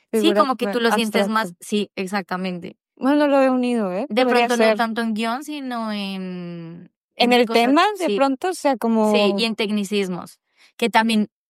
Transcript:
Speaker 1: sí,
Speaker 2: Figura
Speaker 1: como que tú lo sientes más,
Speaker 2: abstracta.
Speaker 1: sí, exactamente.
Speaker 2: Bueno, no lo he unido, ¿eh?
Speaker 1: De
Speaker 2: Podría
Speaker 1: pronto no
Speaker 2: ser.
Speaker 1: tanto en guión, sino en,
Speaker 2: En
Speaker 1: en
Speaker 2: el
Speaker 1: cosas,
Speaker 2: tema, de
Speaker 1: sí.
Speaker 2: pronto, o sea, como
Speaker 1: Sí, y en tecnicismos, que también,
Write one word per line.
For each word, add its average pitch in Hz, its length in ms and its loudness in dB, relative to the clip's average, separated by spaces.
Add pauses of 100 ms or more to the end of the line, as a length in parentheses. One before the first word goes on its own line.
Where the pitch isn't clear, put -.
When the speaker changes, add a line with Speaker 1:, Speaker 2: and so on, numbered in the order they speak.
(120)
Speaker 1:
sí, 226 100 0
Speaker 2:
Figura 208 200 4
Speaker 1:
como 262 140 2
que 233 120 -4
tú 202 120 -4
lo 233 120 2
sientes 208 360 0
más, 220 180 0
Speaker 2:
abstracta. 175 220 -14
Speaker 1:
sí, 208 280 -2
exactamente. 185 800 -6 (200)
Speaker 2:
Bueno, 277 200 2
no 294 100 4
lo 277 140 4
he 269 80 4
unido, 247 420 0
¿eh? 202 180 -4
Speaker 1:
De 240 140 0
Speaker 2:
Podría 240 240 2
Speaker 1:
pronto 233 160 2
no 220 60 6
Speaker 2:
ser. 214 80 2
Speaker 1:
tanto 226 240 -2
en 226 120 -2
guión, 226 300 -4
sino 254 480 -8
en, 180 1000 -10 (240)
Speaker 2:
En 240 180 4
Speaker 1:
en - 0 -
Speaker 2:
el 247 120 6
Speaker 1:
cosas, 233 180 2
Speaker 2:
tema, 285 200 4 (160)
de 349 80 -4
Speaker 1:
sí. 208 80 0
Speaker 2:
pronto, 269 340 0
o 359 40 -2
sea, 269 240 0
como 220 340 2
Speaker 1:
Sí, 208 260 2
y 214 80 -2
en 220 100 -4
tecnicismos, 202 840 -4 (380)
que 233 120 -2
también, 220 400 2 (200)